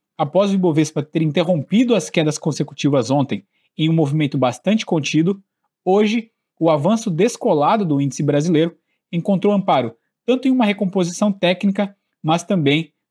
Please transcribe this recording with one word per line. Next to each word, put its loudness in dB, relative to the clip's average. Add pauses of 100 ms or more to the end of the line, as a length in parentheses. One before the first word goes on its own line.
(160)
após 0
o 0
Ibovespa 0
ter -4
interrompido 0
as -4
quedas 0
consecutivas -2
ontem -2 (320)
em 0
um 2
movimento 0
bastante -2
contido, -2 (420)
hoje, 0 (300)
o 4
avanço 0
descolado 0
do 0
índice -4
brasileiro 0 (340)
encontrou 0
amparo 0 (300)
tanto 0
em 4
uma 2
recomposição 0
técnica, -2 (280)
mas 0
também 0 (160)